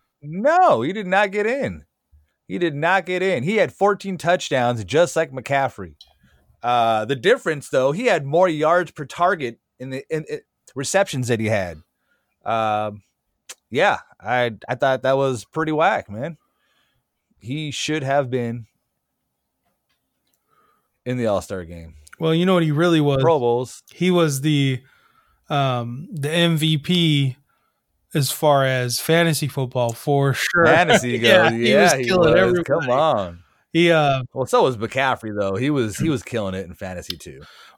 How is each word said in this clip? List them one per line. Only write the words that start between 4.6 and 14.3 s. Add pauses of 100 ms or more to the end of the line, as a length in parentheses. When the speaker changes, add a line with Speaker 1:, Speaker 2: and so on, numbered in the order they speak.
Speaker 1:
just
like
McCaffrey. (680)
Uh,
the
difference,
though,
he
had
more
yards
per
target (200)
in
the,
in,
in (340)
receptions
that
he
had. (680)
Um, (680)
yeah, (220)
I, (160)